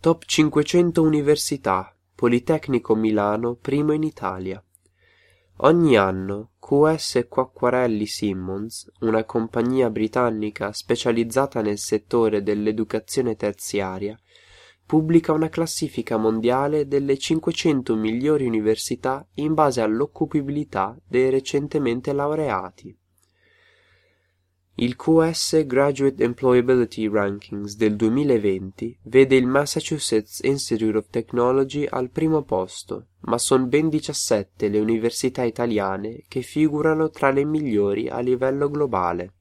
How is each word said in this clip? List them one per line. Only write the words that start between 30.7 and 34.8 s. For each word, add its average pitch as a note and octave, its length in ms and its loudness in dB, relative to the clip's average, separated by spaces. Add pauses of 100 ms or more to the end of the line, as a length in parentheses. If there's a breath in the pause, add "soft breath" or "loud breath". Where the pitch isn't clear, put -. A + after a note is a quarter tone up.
of G#2 120 -4
Technology C3 800 0
al B2+ 220 -4
primo D#3 340 0
posto, - 640 -6 (160)
ma A#2 140 0
son C3 300 2
ben D3+ 220 2
diciassette A2 800 -2
le G#2 100 2
università A#2 640 -2